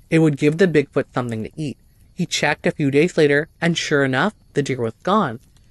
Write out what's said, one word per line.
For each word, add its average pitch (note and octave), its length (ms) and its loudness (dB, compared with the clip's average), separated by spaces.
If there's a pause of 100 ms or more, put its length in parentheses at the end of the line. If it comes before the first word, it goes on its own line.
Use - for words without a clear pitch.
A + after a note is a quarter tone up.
(100)
it E3 80 4
would D#3 180 4
give D3+ 220 0
the F#3+ 100 4
Bigfoot C#3+ 460 0
something A#2 300 -6
to - 120 -12
eat. D3+ 220 -8 (360)
He F3 120 -6
checked - 400 -2
a F3 60 0
few C#3+ 180 -2
days D3 260 2
later, D3 320 2 (120)
and E3+ 180 -2
sure C#3+ 260 0
enough, C3+ 300 0 (180)
the C#3+ 100 -2
deer C3 180 -4
was A2+ 220 -4
gone. F3+ 380 -2 (300)